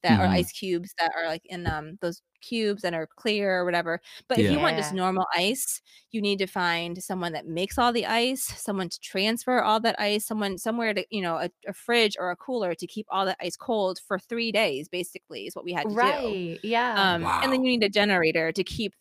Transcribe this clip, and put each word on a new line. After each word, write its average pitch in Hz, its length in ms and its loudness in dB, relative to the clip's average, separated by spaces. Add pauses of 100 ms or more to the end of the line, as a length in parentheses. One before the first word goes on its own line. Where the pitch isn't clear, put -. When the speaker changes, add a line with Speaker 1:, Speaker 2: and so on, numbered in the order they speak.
Speaker 1:
that 156 180 6
are 180 60 4
Speaker 2:
Mm-hmm. 185 60 4
Speaker 1:
ice 180 200 2
cubes 185 460 -4
that 165 180 2
are, 165 100 -2
like, 165 180 -4
in, 175 220 -6
um, 156 340 -6
those 170 200 -4 (200)
cubes 214 440 -2
and 175 100 -2
are 160 120 -4 (100)
clear 202 440 0
or 180 40 0
whatever. 170 360 0 (280)
But 247 100 4
if 107 60 6
Speaker 2:
Yeah. 98 60 4
Speaker 1:
you - 100 4
want - 160 2
just 151 140 -2
Speaker 3:
Yeah. 190 60 -2
Speaker 1:
normal 185 280 2 (100)
ice, 202 460 0 (300)
you 220 100 -2
need 202 180 2
to 190 80 0
find 170 560 -2
someone 175 300 -4
that 143 140 -6
makes 170 320 -4
all 240 140 4
the 233 140 0
ice, 247 380 0
someone 190 440 -4
to - 120 -12
transfer 226 600 0
all 220 180 4
that 233 180 0
ice, 208 260 0
someone, 202 340 -2
somewhere 226 360 0
to, 190 160 -2
you 208 100 -2
know, 165 160 0
a, 175 140 -2 (160)
a 202 60 -8
fridge 233 460 2
or 180 120 -2
a 175 60 -4
cooler 208 380 -2
to 175 120 -10
keep - 220 -10
all 190 160 0
that 185 160 -2
ice 175 160 -8
cold 196 500 -2
for 190 120 -2
three 233 320 -4
days, 165 380 0
basically, 151 580 -8
is - 80 -12
what - 100 -12
we 175 80 -6
had 175 160 -2
to 208 80 -2
do. - 0 -
Speaker 3:
Right, 233 640 0
yeah. 214 520 2
Speaker 1:
Um, 170 160 0 (100)
and 262 120 2
then 262 80 2
Speaker 2:
Wow. - 20 2
Speaker 1:
you 254 140 4
need 214 80 4
a 196 40 2
generator 165 640 4
to 190 120 0
keep 208 360 -4